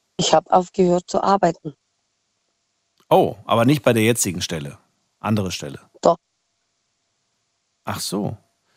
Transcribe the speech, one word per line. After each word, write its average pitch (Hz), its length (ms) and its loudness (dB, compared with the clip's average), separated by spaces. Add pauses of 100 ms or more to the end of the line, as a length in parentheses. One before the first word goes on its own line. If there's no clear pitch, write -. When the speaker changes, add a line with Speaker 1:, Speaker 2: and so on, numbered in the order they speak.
(180)
Speaker 1:
Ich - 140 -2
hab - 180 2
aufgehört 180 580 0
zu - 140 -4
arbeiten. 190 520 -2 (1300)
Speaker 2:
Oh, 160 360 2
aber 113 200 2
nicht 143 180 2
bei 123 100 4
der 113 120 2
jetzigen 107 360 0
Stelle. 73 380 -8 (400)
Andere 104 320 -2
Stelle. 71 300 -12 (200)
Speaker 1:
Doch. 170 160 2 (1700)
Speaker 2:
Ach 101 160 -10
so. 170 360 -8 (400)